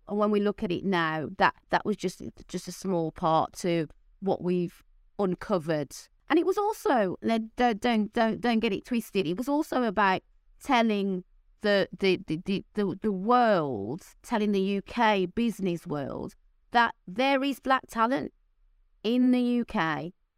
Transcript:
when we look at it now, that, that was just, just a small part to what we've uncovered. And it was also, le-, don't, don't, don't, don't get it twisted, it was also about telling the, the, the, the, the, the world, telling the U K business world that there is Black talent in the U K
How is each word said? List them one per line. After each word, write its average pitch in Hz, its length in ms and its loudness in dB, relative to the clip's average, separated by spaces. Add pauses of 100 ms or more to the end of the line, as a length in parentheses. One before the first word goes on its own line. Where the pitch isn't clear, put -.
when 208 220 0
we 208 100 2
look 202 220 -2
at 208 80 -2
it 170 140 -4
now, 160 440 -2 (100)
that, 185 160 4 (160)
that - 140 0
was 202 120 -2
just, - 260 -6 (260)
just 180 200 -10
a 175 40 -10
small 170 400 -2
part 160 420 0
to 170 340 -2 (320)
what 190 220 -2
we've 180 400 -2 (360)
uncovered. 170 760 -2 (340)
And 311 100 4
it 320 80 2
was 381 100 0
also, 403 640 0
le-, 226 180 0 (160)
don't, 240 240 2
don't, 220 320 0
don't, 220 280 0
don't 233 200 2
get 233 120 0
it - 120 -4
twisted, 202 420 -2
it 175 100 -2
was 247 120 -6
also 285 340 0
about 196 400 0 (400)
telling 202 640 2 (380)
the, 202 260 2 (100)
the, 190 280 2
the, 160 180 -4
the, 190 200 -2 (100)
the, 196 280 -2
the 214 100 0
world, 185 920 0 (200)
telling 214 300 0
the 196 80 2
U 196 220 -2
K 214 440 2
business 190 600 -2
world 147 480 -6 (360)
that 233 240 4 (120)
there 262 360 0
is 277 180 -4
Black 262 280 0
talent 226 440 -2 (680)
in 247 280 2
the 247 100 4
U 240 260 0
K 160 460 -4 (260)